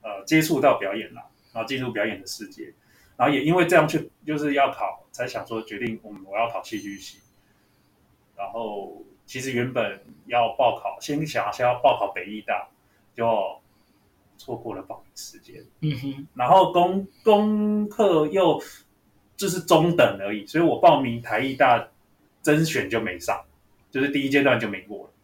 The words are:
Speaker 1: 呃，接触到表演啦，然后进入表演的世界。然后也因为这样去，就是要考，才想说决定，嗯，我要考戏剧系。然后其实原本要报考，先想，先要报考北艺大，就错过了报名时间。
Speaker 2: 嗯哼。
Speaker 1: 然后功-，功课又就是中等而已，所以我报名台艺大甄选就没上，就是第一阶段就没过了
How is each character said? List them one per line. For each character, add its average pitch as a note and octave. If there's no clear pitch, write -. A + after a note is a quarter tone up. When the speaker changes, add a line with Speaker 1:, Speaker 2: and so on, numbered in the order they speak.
Speaker 1:
呃， G#2
接 D#3+
触 D#3
到 B2+
表 G2+
演 A2
啦， -
然 A2+
后 A2
进 C3
入 B2
表 G#2
演 G2+
的 F#2+
世 -
界。 -
然 B2+
后 D3
也 C#3
因 D#3+
为 F3+
这 F3
样 D#3
去， -
就 D3+
是 D3
要 C#3
考， -
才 B2
想 G#2
说 A2
决 G#2+
定， A2
嗯， G2+
我 G2
要 A#2
考 F#2+
戏 G#2+
剧 G2
系。 -
然 G2
后 G#2+
其 -
实 C3
原 B2
本 G#2+
要 A#2+
报 A#2+
考， -
先 D3+
想， G#2
先 B2+
要 B2
报 B2+
考 G2+
北 -
艺 G#2+
大， -
就 A2+
错 A#2+
过 A2
了 F#2+
报 -
名 -
时 -
间。 -
Speaker 2:
嗯 D3+
哼。 C#3
Speaker 1:
然 B2
后 F#3
功-， F#3
功 G#3+
课 F3
又 E3
就 G3+
是 F3
中 E3
等 A2
而 G2+
已， G2+
所 D#3
以 E3+
我 C3+
报 C#3+
名 A#2+
台 A2
艺 C3+
大 B2+
甄 D3+
选 G2
就 A2+
没 F#2
上， -
就 C3+
是 C#3+
第 C#3
一 C3+
阶 C#3
段 B2+
就 A2+
没 F#2+
过 -
了 -